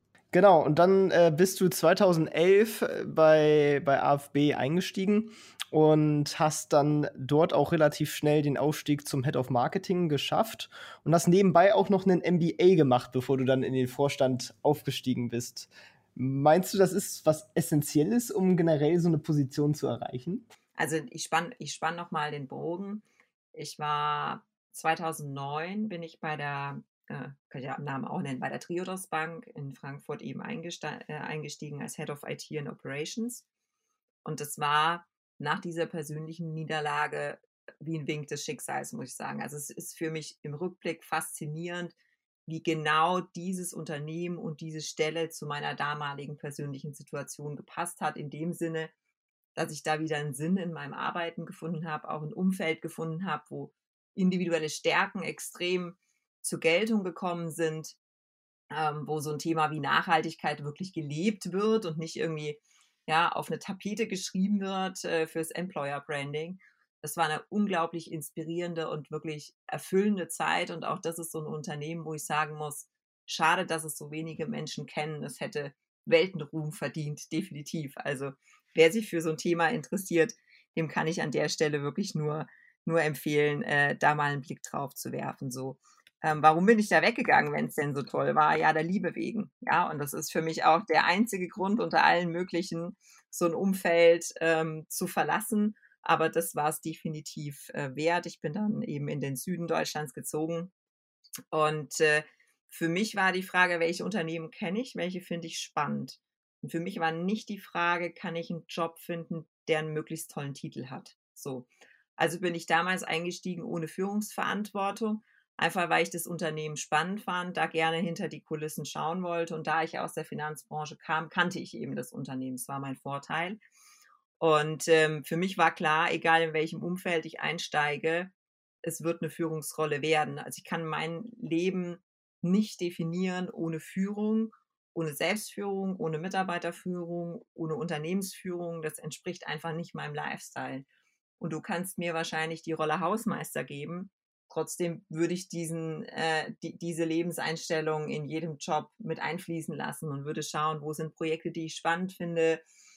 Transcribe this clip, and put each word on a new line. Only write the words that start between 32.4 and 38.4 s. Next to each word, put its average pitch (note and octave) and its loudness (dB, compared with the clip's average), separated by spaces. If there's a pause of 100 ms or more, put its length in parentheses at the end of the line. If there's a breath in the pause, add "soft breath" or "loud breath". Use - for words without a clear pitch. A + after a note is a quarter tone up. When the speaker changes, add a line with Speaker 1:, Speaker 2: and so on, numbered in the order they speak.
Speaker 2:
and D3 -6
Operations. D#3+ -8 (800)
Und D3+ -6
das D3 -8
war D3+ 2 (340)
nach D3+ -2
dieser E3 -4
persönlichen D#3+ -8
Niederlage D3 -4 (400)
wie D#3+ -6
ein C#3+ -6
Wink D3+ -4
des D3 -8